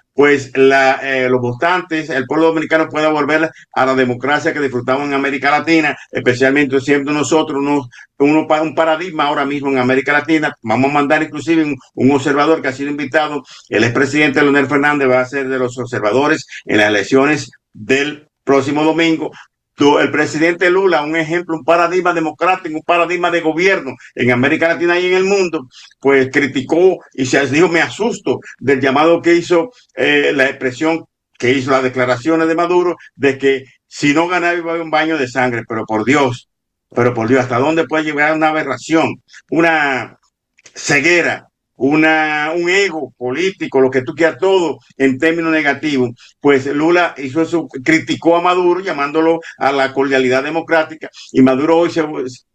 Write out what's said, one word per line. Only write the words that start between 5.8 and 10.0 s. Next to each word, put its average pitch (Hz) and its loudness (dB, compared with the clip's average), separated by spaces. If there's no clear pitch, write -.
especialmente 131 2
siendo 143 0
nosotros 151 0
unos, 143 -2
uno 147 2
pa-, 156 2
un 151 -4
paradigma 160 0
ahora 143 0
mismo 139 -4
en 135 0
América 131 0